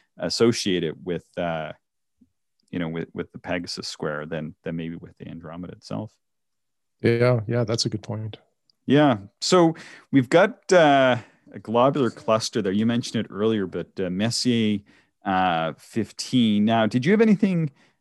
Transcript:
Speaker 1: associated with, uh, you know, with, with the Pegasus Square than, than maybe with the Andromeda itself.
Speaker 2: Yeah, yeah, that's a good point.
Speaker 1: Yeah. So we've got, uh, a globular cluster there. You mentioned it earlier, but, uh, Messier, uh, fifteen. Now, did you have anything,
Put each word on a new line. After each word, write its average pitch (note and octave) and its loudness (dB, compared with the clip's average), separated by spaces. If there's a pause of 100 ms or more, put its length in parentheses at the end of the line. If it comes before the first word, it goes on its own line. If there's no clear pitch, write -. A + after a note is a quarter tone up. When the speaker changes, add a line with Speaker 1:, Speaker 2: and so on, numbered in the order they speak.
(180)
Speaker 1:
associated F2+ -2
with, E2+ -8 (120)
uh, D#2+ -6 (1000)
you G2 -8
know, E2+ -4
with, E2 -8
with F2 -10
the - -20
Pegasus - -8
Square D2+ -8
than, D#2 -10 (100)
than E2 -8
maybe E2 -10
with - -20
the F2 -18
Andromeda E2 -14
itself. G#2+ -12 (880)
Speaker 2:
Yeah, A#2 2
yeah, A#2+ 0
that's A2+ -4
a - -4
good G#2 -8
point. G#2+ -10 (480)
Speaker 1:
Yeah. C3+ 4 (220)
So E3+ 4 (380)
we've C3+ 2
got, - 4
uh, C#3 6 (340)
a G#2 -16
globular B2 2
cluster - -2
there. F#2+ -2
You G#2+ 0
mentioned A#2 -2
it - -10
earlier, G#2 0
but, E2+ -8 (100)
uh, F#2 -4
Messier, A2 0 (440)
uh, F2+ 0
fifteen. A2+ -2
Now, A2+ 2
did B2 -2
you F#3 4
have G#3+ 2
anything, F#3+ 2 (300)